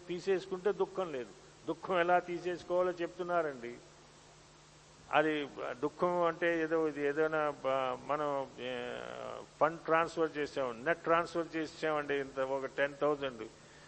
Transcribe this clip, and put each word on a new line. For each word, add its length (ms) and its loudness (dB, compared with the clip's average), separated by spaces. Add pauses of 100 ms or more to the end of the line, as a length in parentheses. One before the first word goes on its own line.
తీసేసుకుంటే 640 0
దుఃఖం 400 -2
లేదు, 180 -6 (380)
దుఃఖం 320 0
ఎలా 200 6
తీసేసుకోవాలో 720 0
చెప్తున్నారండి. 840 -2 (1400)
అది 320 4 (260)
దుఃఖం 520 0
అంటే 380 2
ఏదో 260 2
ఇది 200 -2
ఏదైనా 460 2 (120)
బ-, 400 0
మనం, 420 0 (120)
ఏ, 380 -4 (640)
ఫండ్ 180 4
ట్రాన్స్‌ఫర్ 580 2
చేసాం, 480 -2
నెట్ 180 0
ట్రాన్స్‌ఫర్ 520 2
చేసామండి 580 -2
ఇంత 260 -2
ఒక 260 0
టెన్ 360 0
థౌజండ్, 460 0 (400)